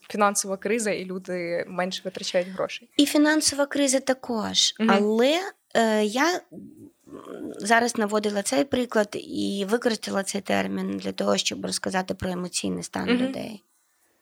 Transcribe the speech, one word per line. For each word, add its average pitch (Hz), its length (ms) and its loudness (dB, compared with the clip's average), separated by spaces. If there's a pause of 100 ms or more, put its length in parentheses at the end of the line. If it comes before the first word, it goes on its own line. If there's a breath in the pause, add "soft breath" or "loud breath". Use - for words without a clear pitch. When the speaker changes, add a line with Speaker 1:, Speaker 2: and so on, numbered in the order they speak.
Speaker 1:
фінансова 202 480 0
криза 214 340 0
і 180 140 -4
люди 180 640 -4
менше 185 380 -4
витрачають 185 420 -2
грошей? 190 500 -8
Speaker 2:
І 285 80 6
фінансова 302 600 2
криза 277 340 2
також. 226 800 0
Speaker 1:
Мгм. 214 120 4
Speaker 2:
Але, 233 600 4 (220)
е, 214 320 4
я, 277 360 0 (120)
м, - 360 -18 (680)
зараз 233 400 4
наводила 208 460 0
цей 277 200 2
приклад 240 500 0
і 196 560 -4
використала 214 540 0
цей 196 180 -4
термін 196 560 -2
для 190 140 -6
того, 196 260 0
щоб 190 280 -4
розказати 190 480 -2
про 185 180 -6
емоційний 180 520 -4
стан 185 300 -6
Speaker 1:
Мгм. 247 40 4
Speaker 2:
людей. 254 460 -6 (580)